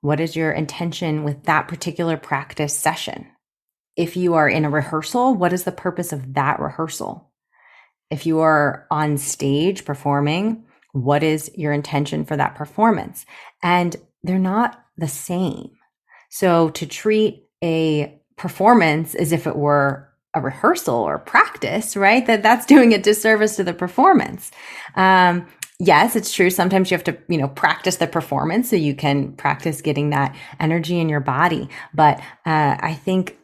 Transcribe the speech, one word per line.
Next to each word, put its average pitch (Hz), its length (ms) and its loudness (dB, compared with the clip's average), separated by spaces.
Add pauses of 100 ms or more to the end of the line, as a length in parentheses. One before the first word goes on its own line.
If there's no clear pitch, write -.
What 151 180 -2
is 160 160 -4
your 160 160 -2
intention 156 720 -6
with 143 200 -6
that 156 240 0
particular 165 500 -4
practice 143 600 -6
session? - 500 -6 (680)
If 170 200 -4
you 180 200 0
are 156 120 4
in 151 160 2
a 151 60 0
rehearsal, 160 640 0
what 180 200 0
is 185 100 -4
the 185 80 -4
purpose 180 420 -6
of 135 220 -8
that 139 240 0
rehearsal? - 720 -8 (760)
If 151 160 -6
you 160 140 0
are 151 520 2
on 151 260 0
stage 147 680 -2
performing, 151 800 -2 (280)
what 143 300 0
is 156 320 -2
your 147 180 -4
intention 147 520 -4
for 151 120 -6
that 143 180 -2
performance? - 680 -2 (360)
And 175 340 2 (280)
they're 185 160 0
not 208 420 -2 (160)
the 160 100 -4
same. - 640 -6 (580)
So 170 400 2
to - 160 -10
treat 214 580 -2 (200)
a 160 580 -2 (160)
performance 180 800 2
as 156 160 -2
if 165 160 -2
it - 80 -4
were 143 540 0 (240)
a - 80 -2
rehearsal 202 540 0
or 82 220 0
practice, - 800 -2
right? 214 300 4
That, 214 160 2
that's 233 240 4
doing 247 260 10
a 202 60 4
disservice 214 560 2
to 202 80 -2
the 180 100 -2
performance. 254 800 2 (440)
Um, 180 520 4 (320)
yes, 175 360 4
it's 202 180 -4
true. 180 160 2
Sometimes 185 400 0
you 180 60 0
have 170 100 -4
to, 165 120 -4 (100)
you 175 100 0
know, 139 100 0
practice 160 500 -2
the 170 100 0
performance 160 640 -2
so 226 60 0
you 147 200 0
can 139 380 -2
practice 143 480 -4
getting 147 300 -2
that 139 240 0 (240)
energy 165 400 -2
in 165 100 0
your 151 100 0
body. 143 500 -2 (240)
But, 151 260 4 (260)
uh, 151 340 0
I 160 240 -6
think 185 400 -2